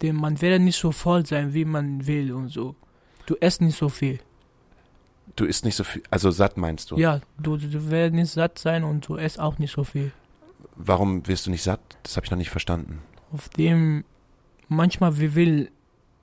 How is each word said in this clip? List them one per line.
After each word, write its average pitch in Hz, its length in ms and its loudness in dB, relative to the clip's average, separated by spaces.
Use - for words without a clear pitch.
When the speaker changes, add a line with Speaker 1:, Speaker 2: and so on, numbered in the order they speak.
Speaker 1:
dem, 156 140 0
man 151 260 -2
will 180 180 4
nicht 180 200 4
so 165 140 2
voll 175 320 2
sein, 143 280 -2
wie 156 120 0
man 143 420 -4
will 143 240 0
und 127 180 -6
so. 127 260 -8
Du - 100 -2
isst - 260 2
nicht 160 160 2
so 147 120 0
viel. 131 300 -2
Speaker 2:
Du - 80 -2
isst 85 220 0
nicht 110 100 0
so 101 80 0
viel, - 260 -10
also 92 220 4
satt 98 240 2
meinst 80 340 -4
du? 78 80 -6
Speaker 1:
Ja, 160 220 2
du, 151 200 -2
du, 147 100 -6
du 151 240 -4
wirst 165 220 2
nicht 165 180 2
satt 170 280 0
sein 165 260 0
und 151 220 -2
du 151 80 -6
isst 156 240 -6
auch 151 200 -2
nicht 147 140 -4
so 143 100 0
viel. 139 300 -4
Speaker 2:
Warum 92 520 2
wirst 95 200 -2
du 95 40 0
nicht 85 120 -4
satt? 92 180 0
Das - 120 -12
hab - 80 -4
ich - 80 -8
noch 92 60 0
nicht 87 120 -4
verstanden. 80 520 -4
Speaker 1:
Auf 147 160 -12
dem, 160 560 2
manchmal, 165 500 2
wie 151 160 0
will, 160 360 4